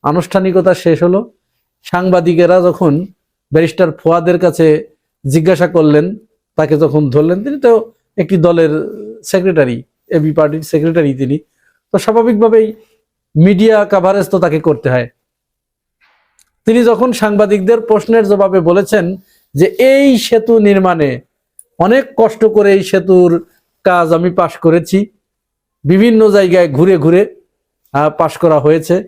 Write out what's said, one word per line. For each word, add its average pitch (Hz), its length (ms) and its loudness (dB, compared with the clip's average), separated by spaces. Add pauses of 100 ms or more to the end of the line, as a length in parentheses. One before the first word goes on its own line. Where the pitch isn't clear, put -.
আনুষ্ঠানিকতা 180 720 -2
শেষ 170 280 -2
হলো। 190 280 -2 (520)
সাংবাদিকেরা 175 760 0
যখন 175 460 0 (460)
ব্যারিস্টার 160 400 0
ফুয়াদের 170 460 -2
কাছে 160 580 0 (300)
জিজ্ঞাসা 160 420 0
করলেন, 160 480 0 (400)
তাকে 156 200 0
যখন 147 340 0
ধরলেন, 165 340 0
তিনি 285 160 -8
তো 226 320 0 (240)
একটি 190 200 -2
দলের 165 340 2 (540)
সেক্রেটারি, 156 580 -2 (260)
এবি 156 240 -2
পার্টির 156 300 -2
সেক্রেটারি 156 520 -2
তিনি, 139 240 -4 (540)
তো 196 60 0
স্বাভাবিকভাবেই 220 760 0 (640)
মিডিয়া 208 480 2
কাভারেজ 196 440 -2
তো 190 100 -2
তাকে 160 220 -2
করতে 143 300 -2
হয়। 120 180 -2 (1600)
তিনি 226 200 2
যখন 240 280 0
সাংবাদিকদের 208 680 0
প্রশ্নের 220 460 0
জবাবে 190 340 0
বলেছেন 180 560 -2 (380)
যে 160 120 2
এই 269 520 2
সেতু 226 400 0
নির্মাণে 180 640 0 (580)
অনেক 240 260 0 (120)
কষ্ট 220 280 0
করে 202 280 4
এই 196 100 2
সেতুর 180 640 0 (380)
কাজ 175 280 0
আমি 175 180 0
পাশ 175 260 -4
করেছি, 170 500 0 (800)
বিভিন্ন 214 460 2
জায়গায় 185 380 2
ঘুরে 170 280 2
ঘুরে, 165 400 0 (560)
আহ, 147 180 0
পাশ 156 260 -4
করা 156 220 2
হয়েছে 160 500 0